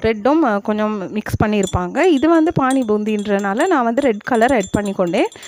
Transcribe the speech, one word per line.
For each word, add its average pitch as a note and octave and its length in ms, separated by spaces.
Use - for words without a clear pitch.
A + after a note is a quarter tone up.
ரெட்டும், A#3 440
அஹ், G#3 180
கொஞ்சம் G#3+ 320
மிக்ஸ் - 280
பண்ணியிருப்பாங்க. G3 580
இது C#4 160
வந்து E4 260
பானி C4 300
பூந்தின்றனால G#3 840
நான் C#4+ 180
வந்து A#3 180
ரெட் A3 200
கலர் A#3+ 300
ஆட் G3+ 180
பண்ணிக்கொண்டேன். G3+ 580